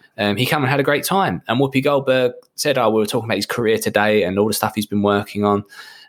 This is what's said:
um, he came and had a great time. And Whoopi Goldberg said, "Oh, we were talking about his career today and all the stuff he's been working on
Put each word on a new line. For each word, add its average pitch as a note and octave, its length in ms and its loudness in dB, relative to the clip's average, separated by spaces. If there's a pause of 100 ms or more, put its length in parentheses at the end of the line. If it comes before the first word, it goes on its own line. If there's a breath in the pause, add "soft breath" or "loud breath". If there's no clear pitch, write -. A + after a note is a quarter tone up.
(160 loud breath)
um, G#2 200 0
he B2 100 0
came D3+ 160 0
and B2 80 -2
had C#3+ 100 0
a C#3 40 0
great C#3+ 200 0
time. F3 440 -2
And A#2 120 0
Whoopi C3+ 220 0
Goldberg C3+ 500 2 (220)
said, C#3 240 -2
"Oh, A#2 120 4
we A2 100 2
were G#2 60 0
talking A2+ 220 -4
about G2+ 80 0
his G#2 100 -4
career A2 320 0
today G#2+ 440 2
and F#2 160 0
all G#2 80 4
the G#2+ 80 -2
stuff - 200 -2
he's G#2+ 120 -4
been G#2 160 -2
working G#2 420 0
on G#2 200 0 (440 loud breath)